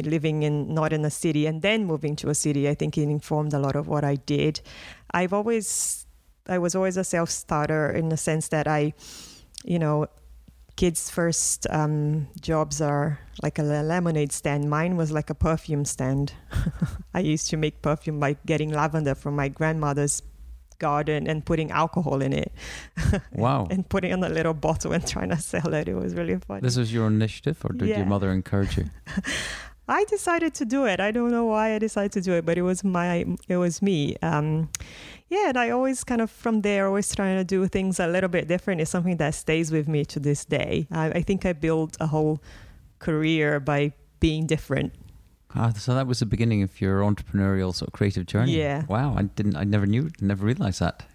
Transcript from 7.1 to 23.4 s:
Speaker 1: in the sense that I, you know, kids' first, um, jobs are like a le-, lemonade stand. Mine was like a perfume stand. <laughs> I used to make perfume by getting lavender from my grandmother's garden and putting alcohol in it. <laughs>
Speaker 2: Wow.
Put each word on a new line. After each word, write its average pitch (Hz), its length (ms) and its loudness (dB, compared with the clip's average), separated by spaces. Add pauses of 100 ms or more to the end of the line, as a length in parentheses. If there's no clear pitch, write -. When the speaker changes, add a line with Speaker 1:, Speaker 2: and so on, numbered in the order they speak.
Speaker 1:
in 160 160 0
the 160 80 0
sense 156 320 0
that 151 180 0
I, 151 280 2 (720)
you 175 120 0
know, 151 300 2 (720)
kids' 175 320 0
first, - 600 0
um, 151 600 0 (100)
jobs 156 400 0
are 143 400 0 (220)
like 151 180 -2
a 156 40 2
le-, 147 200 2
lemonade 160 480 0
stand. 147 380 0
Mine 165 260 2
was 160 160 0
like 151 180 -2
a 151 60 -4
perfume 156 480 0
stand. 135 480 0 (420)
<laughs> - 400 -6
I 175 60 -2
used 151 300 0
to 160 80 -2
make 151 240 -2
perfume 151 400 -2
by 143 240 0
getting 156 260 0
lavender 151 440 2
from 143 200 -4
my 139 140 0
grandmother's 147 720 0 (560)
garden 151 480 0
and 156 180 -2
putting 160 260 0
alcohol 147 500 2
in 139 120 0
it. - 240 -2
<laughs> - 40 -16 (680)
Speaker 2:
Wow. 117 380 2